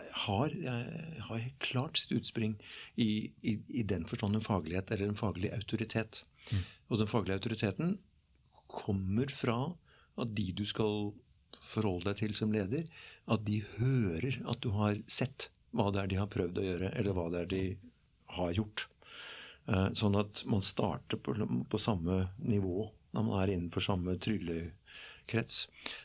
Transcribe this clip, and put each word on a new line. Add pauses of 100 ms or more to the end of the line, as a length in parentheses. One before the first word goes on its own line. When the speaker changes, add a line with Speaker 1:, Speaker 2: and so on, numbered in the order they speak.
(140)
Speaker 1:
har,
jeg
har
helt
klart
sitt
utspring (420)
i, (140)
i, (100)
i
den
forstand
en
faglighet
eller
en
faglig
autoritet. (280)
Speaker 2:
Mm. (260)
Speaker 1:
Og
den
faglige
autoriteten (680)
kommer
fra (420)
at
de
du
skal (480)
forholde
deg
til
som
leder, (400)
at
de (180)
hører
at
du
har (120)
sett (240)
hva
det
er
de
har
prøvd
å
gjøre,
eller
hva
det
er
de (520)
har
gjort. (800)
Eh,
sånn
at
man
starter
på, (340)
på
samme (100)
nivå (240)
når
man
er
innenfor
samme
tryllekrets. (380)